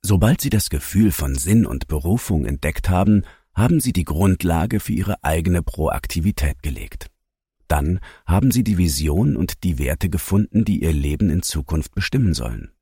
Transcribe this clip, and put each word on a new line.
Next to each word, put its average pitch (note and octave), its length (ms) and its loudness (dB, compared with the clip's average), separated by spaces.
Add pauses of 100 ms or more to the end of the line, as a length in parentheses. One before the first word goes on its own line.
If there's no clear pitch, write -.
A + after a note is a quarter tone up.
Sobald G#2+ 380 4
sie C#3+ 100 -4
das G#2 200 0
Gefühl F#2+ 400 2
von C2+ 240 -4
Sinn F#2 320 4
und - 200 -6
Berufung D#2 600 -2
entdeckt C#2+ 420 -4
haben, G2 360 4 (300)
haben D3 260 2
sie B2 120 -2
die F2 120 0
Grundlage F2 760 0
für - 120 -6
ihre F#2+ 300 -2
eigene E2 400 0
Proaktivität - 1000 -2
gelegt. - 480 -10 (580)
Dann D#2+ 320 0 (240)
haben G#2+ 260 2
sie A#2+ 140 0
die G#2 140 0
Vision D#2 580 0
und - 280 -4
die D#2+ 140 0
Werte D2 300 -2
gefunden, G2 560 0
die - 180 0
ihr D#2+ 100 2
Leben D2+ 380 0
in F2 120 0
Zukunft - 520 -4
bestimmen G2 380 0
sollen. A1+ 380 -6 (120)